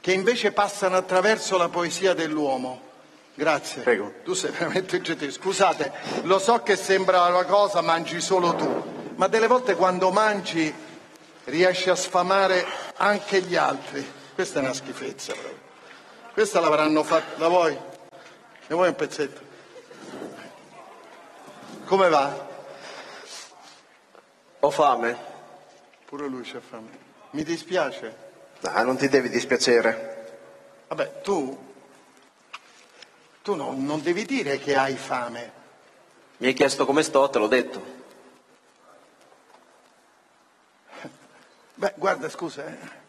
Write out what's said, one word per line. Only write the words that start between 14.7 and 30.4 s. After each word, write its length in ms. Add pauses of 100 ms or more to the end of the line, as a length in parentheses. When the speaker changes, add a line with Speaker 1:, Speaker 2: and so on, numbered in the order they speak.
Speaker 1:
schifezza 580
proprio. 260 (760)
Questa 280
l'avranno 420
fatta. 360
La 100
vuoi? 240
Ne 1000
vuoi 140
un 80
pezzetto? 440 (2500)
Come 220
va? 380 (2250)
Speaker 3:
Ho 100
fame. 640 (720)
Speaker 1:
Pure 240
lui 140
c'ha 180
fame. 380 (320)
Mi 120
dispiace. 760 (440)
Speaker 3:
No, 220
non 140
ti 120
devi 200
dispiacere. 1120 (500)